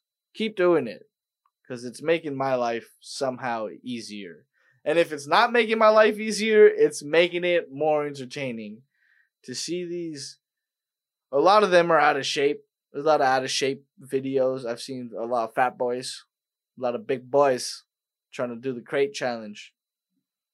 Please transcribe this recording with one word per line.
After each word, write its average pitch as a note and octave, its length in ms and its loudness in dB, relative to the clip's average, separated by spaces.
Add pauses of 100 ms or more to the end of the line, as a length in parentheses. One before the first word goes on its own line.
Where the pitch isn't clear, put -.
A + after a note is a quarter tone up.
(340)
Keep G#3+ 220 -6
doing F3 320 2
it, - 220 -16 (580)
'cause A#2+ 160 -12
it's B2 180 -14
making D#3 340 -2
my C3+ 200 -2
life A#2 460 -4
somehow B2 680 -6 (160)
easier. G#2 640 -12 (400)
And D#3 120 0
if D#3+ 140 2
it's C#3+ 160 -10
not G#3 240 2
making A3+ 260 0
my A3 120 6
life G#3+ 300 6
easier, G#3+ 480 6
it's D3+ 360 2
making E3+ 400 2
it F3 260 0
more D3 360 0
entertaining B2+ 760 -10 (600)
to B2+ 100 -16
see E3+ 300 -8
these. E3 560 -12 (920)
A C#3 80 2
lot G3 240 6
of F#3+ 80 2
them E3+ 200 6
are D#3+ 80 6
out D3 160 4
of C3+ 100 -4
shape. D3 380 -2 (280)
There's C#3+ 140 -8
a - 20 2
lot D3+ 140 4
of C#3 60 4
out C3 160 2
of C3 80 -6
shape C#3 340 -4 (140)
videos. C3 640 -2
I've A#2+ 160 -8
seen B2 360 -12
a A2+ 80 -6
lot A#2 240 -2
of - 60 -20
fat B2 220 0
boys, B2 480 -6 (520)
a B2 40 -20
lot B2 140 -2
of A2 120 -10
big B2+ 220 -6
boys C3+ 540 0 (480)
trying B2 180 -6
to A#2+ 60 -10
do B2 160 -8
the A#2+ 100 -12
crate C#3+ 320 -2
challenge, A#2 600 -8 (800)